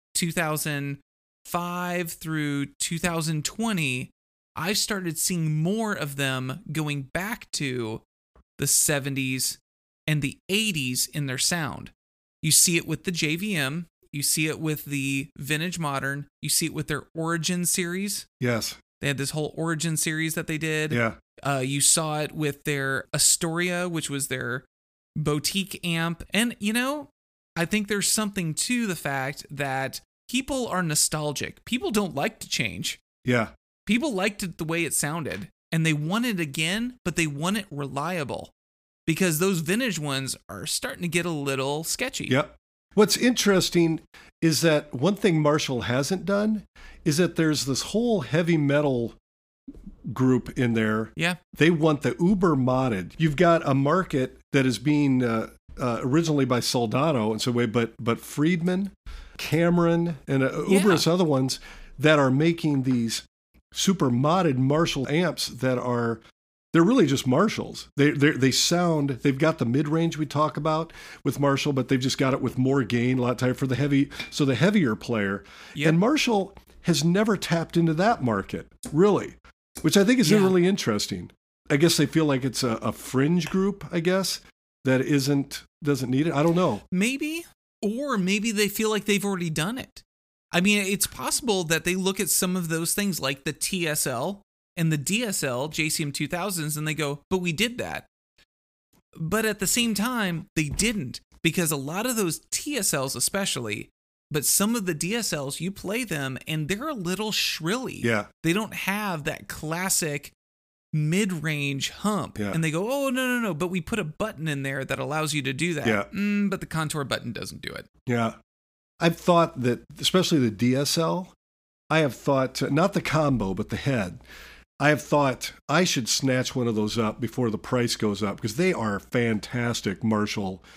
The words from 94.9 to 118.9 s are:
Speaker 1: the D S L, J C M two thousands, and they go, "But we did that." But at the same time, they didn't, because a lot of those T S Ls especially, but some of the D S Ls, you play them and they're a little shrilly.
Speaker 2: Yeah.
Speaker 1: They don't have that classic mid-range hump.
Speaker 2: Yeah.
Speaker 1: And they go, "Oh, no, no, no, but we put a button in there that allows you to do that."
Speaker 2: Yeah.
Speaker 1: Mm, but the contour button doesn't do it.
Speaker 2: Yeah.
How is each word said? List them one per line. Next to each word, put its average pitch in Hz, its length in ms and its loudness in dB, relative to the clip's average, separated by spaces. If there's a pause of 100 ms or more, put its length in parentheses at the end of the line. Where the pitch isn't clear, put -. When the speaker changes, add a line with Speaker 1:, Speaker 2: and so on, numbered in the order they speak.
Speaker 1:
the 156 40 2
D 190 280 -2
S 196 180 -4
L, 131 240 -2
J 156 220 -2
C 160 160 -4
M 143 80 -6
two 147 160 -4
thousands, 170 480 -4
and 151 100 -4
they 156 80 -2
go, 147 340 -4
"But 190 100 0
we 175 140 -4
did 233 260 -2
that." 82 280 -8 (1120)
But 196 260 -2
at 214 140 -2
the 190 80 -2
same 233 260 2
time, 202 600 -2
they 156 140 0
didn't, 160 520 -2 (220)
because 165 300 2
a 151 40 -2
lot 156 300 -4
of 262 80 -2
those 185 260 0 (120)
T 294 240 -4
S 202 180 0
Ls 135 220 -2
especially, 123 720 -4 (420)
but 147 140 -2
some 220 320 2
of 202 100 -4
the 175 80 -2
D 170 220 -4
S 226 160 -4
Ls, 143 280 -6
you 180 120 -4
play 214 320 -6
them 139 420 -4
and 156 220 -4
they're 214 200 -4
a 311 60 -4
little 196 380 -4
shrilly. - 680 -4
Speaker 2:
Yeah. 110 240 0 (180)
Speaker 1:
They 160 80 2
don't 208 220 -2
have 196 500 -4
that - 240 -8
classic 160 800 -4 (640)
mid-range 151 960 0
hump. - 480 -4
Speaker 2:
Yeah. 104 140 -2
Speaker 1:
And 165 100 0
they 160 80 0
go, 180 200 -2
"Oh, 277 200 -2
no, 254 160 -2
no, 247 140 0
no, 214 120 -2
but 165 160 -4
we 180 120 -4
put 220 180 -6
a 208 60 -2
button 160 440 -6
in 143 140 -4
there 135 220 -4
that 131 140 -4
allows 147 360 -4
you 147 80 -2
to 135 100 -2
do 160 220 -2
that." 139 120 -4
Speaker 2:
Yeah. 104 180 2 (100)
Speaker 1:
Mm, 202 360 0
but 196 100 -4
the 156 60 -10
contour 156 380 -4
button 117 280 -4
doesn't - 300 -10
do - 100 -10
it. - 140 -12 (200)
Speaker 2:
Yeah. 117 280 0 (640)